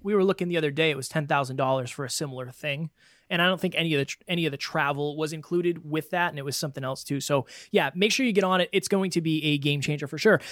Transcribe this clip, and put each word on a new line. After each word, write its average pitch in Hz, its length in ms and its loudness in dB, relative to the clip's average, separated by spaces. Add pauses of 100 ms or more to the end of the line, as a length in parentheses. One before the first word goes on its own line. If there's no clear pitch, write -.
we 202 140 -2
were 190 100 4
looking 185 240 2
the 170 80 0
other 151 140 2
day, 156 200 2
it 135 60 -2
was 127 120 -8
ten 151 180 -2
thousand 139 300 0
dollars 131 340 0
for 143 140 -8
a 120 60 -8
similar 127 400 -8
thing. 151 400 -6 (420)
And 175 100 2
I 175 40 4
don't 185 140 2
think 180 160 0
any 165 180 0
of 139 40 4
the 139 60 2
tr-, - 140 -8 (100)
any 175 180 0
of 139 60 0
the 135 40 -8
travel 147 600 -2
was 156 160 -2
included 165 580 -2
with 156 200 -2
that, 175 200 0
and 151 80 -10
it 139 60 -8
was 139 120 -4
something 135 280 -6
else 131 180 -6
too. 139 160 -4
So, 139 280 0 (260)
yeah, 147 240 2
make 208 160 2
sure 262 120 2
you 233 80 2
get 190 120 4
on 185 160 4
it. 175 120 0
It's 190 140 2
going 190 240 2
to 175 100 0
be 156 260 0
a 147 120 4
game 143 220 0
changer 147 260 -4
for 151 120 -8
sure. 208 220 6 (120)